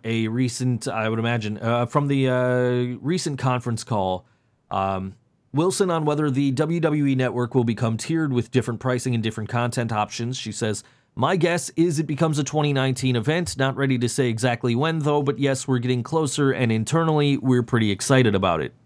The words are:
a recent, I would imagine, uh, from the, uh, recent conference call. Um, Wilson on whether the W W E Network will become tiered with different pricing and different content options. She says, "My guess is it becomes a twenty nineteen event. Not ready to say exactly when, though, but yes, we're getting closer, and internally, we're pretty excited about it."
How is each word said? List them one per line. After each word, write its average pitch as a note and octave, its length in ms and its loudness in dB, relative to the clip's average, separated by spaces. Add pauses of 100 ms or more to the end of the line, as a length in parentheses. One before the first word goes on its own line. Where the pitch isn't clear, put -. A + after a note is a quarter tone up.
a A2+ 240 0
recent, B2 580 -2
I A2 220 -2
would A2+ 100 0
imagine, A2+ 400 -2
uh, A#2+ 280 0
from C#3+ 200 0
the, C#3 220 2
uh, B2 720 0
recent D3+ 400 -2
conference B2 420 -2
call. F#2 420 -2 (460)
Um, F#2+ 460 -4 (360)
Wilson F3+ 380 2
on E3 140 0
whether D3+ 260 0
the C#3 220 0
W D#3 260 0
W D3+ 280 2
E C3+ 100 2
Network B2 400 -2
will B2 80 4
become A2+ 320 0
tiered D#3+ 360 -2
with A#2+ 200 -2
different A#2+ 260 0
pricing B2+ 360 -2
and A2+ 80 0
different G#2+ 260 -4
content A#2+ 420 -2
options. A2+ 460 -4
She G#2+ 160 -8
says, G#2+ 320 -4 (320)
"My C#3 180 0
guess E3+ 360 0
is E3 280 0
it D#3+ 80 -2
becomes D3+ 320 0
a D3 60 0
twenty D3 280 0
nineteen C3 440 0
event. D#3 400 -2
Not C3+ 180 0
ready C3+ 240 0
to A#2+ 100 0
say B2 200 0
exactly A#2+ 480 0
when, D#3+ 240 0
though, D3 220 2
but C#3 160 0
yes, C3+ 280 0
we're C3 120 2
getting B2 240 0
closer, C#3+ 500 2
and A2+ 180 0
internally, D3 680 2
we're B2 240 2
pretty A2+ 280 2
excited A#2 440 2
about F#2 260 2
it." C2 140 -6 (120)